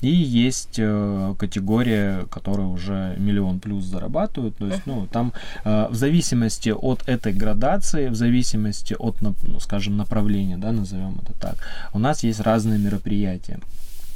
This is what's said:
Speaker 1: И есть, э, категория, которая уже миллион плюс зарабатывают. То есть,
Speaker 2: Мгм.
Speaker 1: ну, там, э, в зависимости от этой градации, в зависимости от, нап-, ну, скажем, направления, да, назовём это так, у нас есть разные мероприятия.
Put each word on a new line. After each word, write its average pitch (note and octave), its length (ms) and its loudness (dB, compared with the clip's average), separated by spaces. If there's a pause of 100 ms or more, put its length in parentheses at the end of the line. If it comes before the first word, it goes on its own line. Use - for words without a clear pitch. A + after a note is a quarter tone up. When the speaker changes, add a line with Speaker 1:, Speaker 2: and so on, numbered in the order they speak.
Speaker 1:
И B2 60 0
есть, C3 680 0
э, G2+ 600 0
категория, G2+ 920 0
которая G3 360 -2
уже F#3+ 520 -4
миллион G2 420 0
плюс G2+ 240 -4
зарабатывают. A2+ 760 -2
То G#2 80 -4
есть, F#2+ 200 -4
Speaker 2:
Мгм. C3 140 -4
Speaker 1:
ну, F#2+ 60 -4
там, A#2+ 260 -2 (320)
э, G#2+ 260 2
в A#2 40 -4
зависимости C3 760 2
от - 400 0
этой A#2+ 240 0
градации, B2+ 800 4
в A#2 40 0
зависимости A#2 840 2
от, - 240 -2
нап-, G#2 140 4 (100)
ну, - 140 6
скажем, G2+ 360 0
направления, G2+ 640 2
да, G#2 140 -2
назовём F#2+ 500 -2
это - 180 0
так, - 160 -2 (380)
у G2+ 40 -2
нас C#3 260 0
есть A2 160 0
разные A2 380 2
мероприятия. G2+ 800 0 (580)